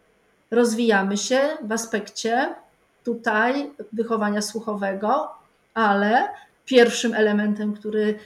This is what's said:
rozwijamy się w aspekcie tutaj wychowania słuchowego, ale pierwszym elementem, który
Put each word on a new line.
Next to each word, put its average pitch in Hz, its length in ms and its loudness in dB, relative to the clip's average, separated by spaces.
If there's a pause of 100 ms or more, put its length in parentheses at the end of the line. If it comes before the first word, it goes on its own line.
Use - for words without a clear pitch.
(520)
rozwijamy 220 640 2
się 254 220 0 (240)
w 208 80 -6
aspekcie 233 840 -4 (480)
tutaj 240 680 -2 (220)
wychowania 208 480 -2
słuchowego, 208 880 -4 (440)
ale 214 560 2 (360)
pierwszym 240 480 4
elementem, 208 600 0
który 214 520 -2